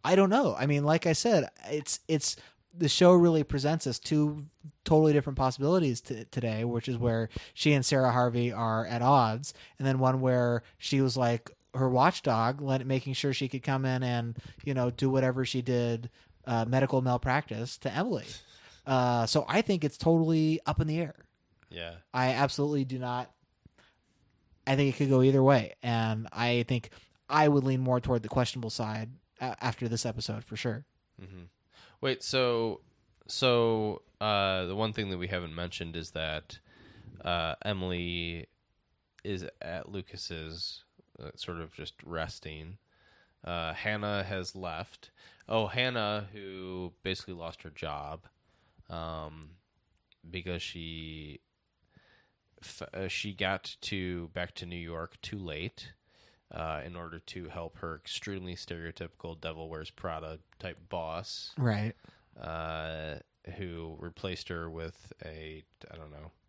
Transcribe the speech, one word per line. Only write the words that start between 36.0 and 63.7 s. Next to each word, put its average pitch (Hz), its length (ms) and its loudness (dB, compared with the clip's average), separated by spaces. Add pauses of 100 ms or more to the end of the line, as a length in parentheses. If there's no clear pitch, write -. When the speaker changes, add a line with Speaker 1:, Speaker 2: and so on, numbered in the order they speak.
Speaker 2:
that, 78 480 -6 (640)
uh, 85 400 -2
Emily 87 840 -4 (760)
is 95 220 -6 (160)
at 82 300 -10
Lucas's, 90 920 -10 (360)
uh, 73 160 -14
sort 85 240 -10
of 82 140 -12
just 76 220 -14 (100)
resting. 80 720 -10 (640)
Uh, 82 300 -6
Hannah 104 500 -4
has 95 320 -8
left. 87 540 -12 (400)
Oh, 110 180 0
Hannah, 107 640 -2
who 92 600 -10 (100)
basically 95 300 -6
lost 82 300 -12
her 78 80 -14
job, 73 560 -10 (640)
um, 78 580 -10 (800)
because 87 320 -8
she, 80 800 -12 (1200)
f-, - 220 -14 (100)
uh, 95 140 -6
she 101 260 -8
got 95 480 -4
to, 90 540 -6
back 87 200 -6
to 87 120 -14
New 87 100 -10
York 82 460 -10
too 104 160 -10
late, 85 540 -10 (580)
uh, 78 340 -8
in 87 100 -14
order 85 240 -14
to 87 300 -14
help 85 300 -12
her 82 160 -8
extremely 92 600 -10
stereotypical 82 840 -12
Devil 80 260 -10
Wears 78 220 -12
Prada 80 500 -10 (200)
type 87 180 -12 (100)
boss, 82 720 -8
Speaker 1:
Right. 110 360 -2 (460)
Speaker 2:
uh, 80 760 -8 (420)
who 82 420 -10